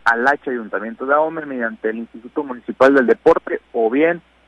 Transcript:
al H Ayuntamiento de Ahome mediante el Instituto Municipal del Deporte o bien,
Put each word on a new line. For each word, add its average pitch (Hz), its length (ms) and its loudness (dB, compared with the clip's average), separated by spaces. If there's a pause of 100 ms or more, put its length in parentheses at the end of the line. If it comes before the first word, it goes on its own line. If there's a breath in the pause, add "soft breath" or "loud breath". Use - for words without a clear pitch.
al 117 220 0
H 143 240 0
Ayuntamiento 113 560 -8
de 143 80 2
Ahome 156 320 -2
mediante 113 420 -6
el 110 80 -6
Instituto 117 460 -10
Municipal 127 500 0
del 131 140 4
Deporte 123 520 2 (140)
o 113 160 0
bien, 165 320 0 (260)